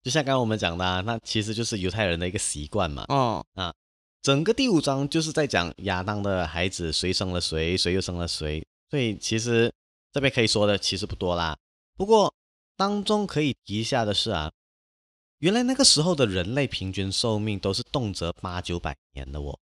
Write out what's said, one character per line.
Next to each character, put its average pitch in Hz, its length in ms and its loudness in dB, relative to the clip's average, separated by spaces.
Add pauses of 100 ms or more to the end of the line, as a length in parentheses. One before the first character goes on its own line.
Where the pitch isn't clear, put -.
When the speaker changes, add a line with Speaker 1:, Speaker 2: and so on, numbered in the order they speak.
Speaker 1:
就 127 80 -4
像 147 140 2
刚 135 80 0
刚 131 80 4
我 120 60 2
们 107 120 2
讲 87 200 0
的 92 80 0
啊， 92 160 2
那 113 240 -4
其 110 160 0
实 107 120 -4
就 110 80 -4
是 110 180 -2
犹 90 120 0
太 107 140 0
人 85 120 2
的 90 80 -2
一 92 60 -2
个 - 80 -4
习 - 280 -4
惯 92 220 0
嘛。 69 200 -6
Speaker 2:
哦。 120 360 0 (100)
Speaker 1:
啊， 90 180 -6 (480)
整 139 240 2
个 226 80 2
第 262 160 2
五 170 100 6
章 139 300 0
就 160 120 0
是 156 80 -4
在 151 160 0
讲 87 340 -2
亚 95 220 0
当 104 220 -2
的 92 240 0
孩 87 220 -2
子 85 200 -4
谁 90 220 0
生 92 220 -2
了 87 80 0
谁， 80 340 0
谁 87 160 0
又 95 80 2
生 90 180 -4
了 87 80 -2
谁。 78 400 -4 (240)
所 147 80 -4
以 113 200 0
其 - 200 -2
实 117 320 2 (440)
这 143 80 0
边 135 100 4
可 127 100 2
以 110 60 4
说 104 180 4
的 101 120 2
其 - 180 -2
实 95 100 -4
不 - 120 -10
多 87 180 0
啦。 82 220 0 (400)
不 190 80 -2
过 208 280 4 (440)
当 202 260 0
中 208 240 2
可 151 140 -2
以 139 120 2 (120)
提 104 160 -4
一 - 20 -2
下 117 220 0
的 104 80 0
是 - 180 0
啊， 78 180 -2 (880)
原 180 140 2
来 247 100 2
那 254 100 0
个 262 100 2
时 - 180 6
候 175 140 2
的 135 100 4
人 95 300 -2
类 143 100 0
平 95 280 -6
均 95 180 -2
寿 107 260 0
命 104 220 -2
都 98 140 0
是 120 180 -4
动 113 220 -2
辄 85 180 -4 (100)
八 90 200 -6
九 87 180 -4
百 76 160 -6 (160)
年 67 180 -10
的 73 120 -6
哦。 69 240 -8